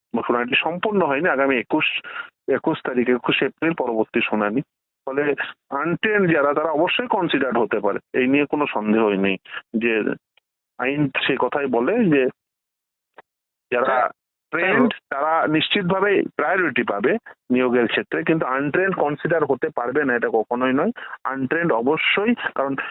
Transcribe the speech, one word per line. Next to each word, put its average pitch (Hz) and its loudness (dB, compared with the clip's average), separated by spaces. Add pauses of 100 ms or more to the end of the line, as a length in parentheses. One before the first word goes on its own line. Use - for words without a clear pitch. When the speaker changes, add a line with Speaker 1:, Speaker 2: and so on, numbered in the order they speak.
(280)
Speaker 1:
শুনানিটি 120 0
সম্পূর্ণ 180 0
হয়নি। 147 0
আগামী 135 2
একুশ, 147 -2 (640)
একুশ 139 -2
তারিখ, 123 -2
একুশ - 0
এপ্রিল 156 -2
পরবর্তী 117 -2
শুনানি। 107 -2 (440)
ফলে 139 0 (340)
আনট্রেন্ড 175 0
যারা, 143 2
তারা 151 0
অবশ্যই 175 0
কনসিডার্ড 147 0
হতে 110 0
পারে, 101 0 (140)
এই 127 2
নিয়ে 143 4
কোনো 147 -2
সন্দেহই 107 2
নেই। 98 0 (360)
যে 113 0 (760)
আইন 139 0 (180)
সে 135 0
কথাই 139 0
বলে 139 2
যে 139 4 (1400)
যারা 123 0
Speaker 2:
স্যার, 127 0 (420)
Speaker 1:
ট্রেন্ড, 202 2
Speaker 2:
স্যার। - -8
Speaker 1:
তারা 156 0
নিশ্চিতভাবে 185 0 (120)
প্রায়োরিটি 151 0
পাবে 110 0 (340)
নিয়োগের 123 2
ক্ষেত্রে, 147 -2
কিন্তু 165 2
আনট্রেন্ড 147 0
কনসিডার 156 0
হতে 143 0
পারবে 135 0
না, 123 2
এটা 120 0
কখনোই 123 0
নয়। 170 2 (320)
আনট্রেন্ড 135 0
অবশ্যই, 151 2 (220)
কারণ 135 -2 (160)